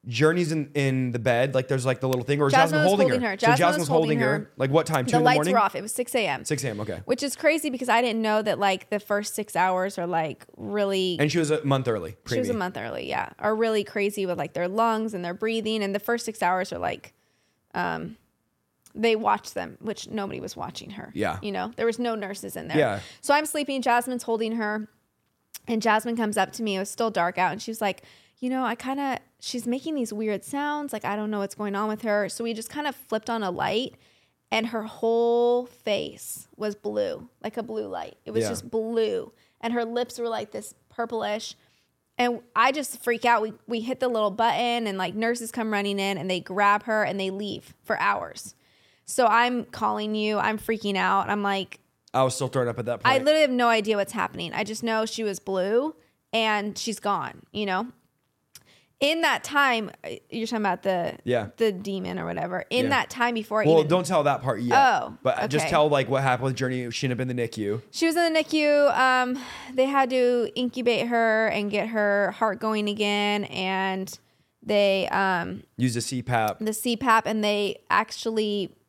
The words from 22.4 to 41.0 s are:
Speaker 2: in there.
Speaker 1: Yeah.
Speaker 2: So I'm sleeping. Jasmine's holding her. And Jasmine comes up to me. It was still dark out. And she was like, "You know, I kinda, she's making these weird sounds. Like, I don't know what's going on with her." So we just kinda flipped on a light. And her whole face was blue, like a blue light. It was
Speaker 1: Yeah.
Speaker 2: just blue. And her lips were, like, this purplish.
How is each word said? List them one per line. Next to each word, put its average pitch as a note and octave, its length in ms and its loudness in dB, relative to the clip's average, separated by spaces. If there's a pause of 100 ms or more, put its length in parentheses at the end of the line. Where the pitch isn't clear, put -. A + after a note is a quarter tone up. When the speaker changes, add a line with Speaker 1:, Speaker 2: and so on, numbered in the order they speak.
Speaker 2:
in E3 100 -10
there. - 100 -2
Speaker 1:
Yeah. A2 220 2 (220)
Speaker 2:
So C#4+ 120 2
I'm D4+ 120 2
sleeping. C#4 360 -4
Jasmine's A#3+ 420 0
holding A3+ 340 -2
her. G#3+ 320 -4 (760)
And A3 160 0
Jasmine A3+ 360 2
comes G#3+ 200 0
up F#3+ 160 0
to - 100 -10
me. G3+ 120 -2
It F#3+ 40 -2
was G3+ 120 -4
still A3+ 180 0
dark F3+ 280 0
out. F3+ 160 2
And A3 80 -8
she A3+ 100 -10
was A3 100 -10
like, G3 220 -2 (360)
"You B3+ 120 -4
know, C4 140 -2
I A#3+ 100 -2
kinda, C4+ 440 -4 (200)
she's A#3+ 260 -8
making C#4 300 -4
these A#3+ 180 -2
weird G#3+ 300 -4
sounds. D4 500 -6
Like, G#3+ 120 -8
I G3+ 100 -2
don't G#3+ 160 -4
know G#3 80 -2
what's G3 160 -4
going G3+ 200 -4
on G#3+ 120 -2
with G#3+ 160 -6
her." G#3 260 0
So - 140 -8
we A#3 100 -4
just A3 160 -10
kinda D4 240 -6
flipped - 380 -6
on A3+ 100 -2
a F#3+ 80 -2
light. G#3+ 460 -4 (560)
And A3+ 160 0
her A3+ 160 -6
whole A#3 840 2
face - 880 -6
was G#3 200 -4
blue, G#3 540 -4 (140)
like A3 140 -8
a A3 60 -6
blue G#3+ 240 -6
light. F2 380 -10
It - 60 -10
was A2+ 120 0
Speaker 1:
Yeah. G#2 60 0
Speaker 2:
just F#2+ 200 -8
blue. A3 600 -2 (280)
And A#3 140 -4
her A#3 120 0
lips B3 340 -4
were, A#3 100 -2
like, G#3+ 220 -6
this G#3+ 240 -12 (140)
purplish. A3 640 -4 (640)